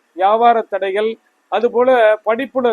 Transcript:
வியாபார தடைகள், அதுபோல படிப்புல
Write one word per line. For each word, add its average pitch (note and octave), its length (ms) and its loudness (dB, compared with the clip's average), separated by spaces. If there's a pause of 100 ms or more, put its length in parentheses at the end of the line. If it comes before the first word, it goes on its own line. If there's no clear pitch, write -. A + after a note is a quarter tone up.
(120)
வியாபார A3+ 500 2
தடைகள், G3 480 -4 (420)
அதுபோல A#3 380 0 (340)
படிப்புல A#3+ 480 -4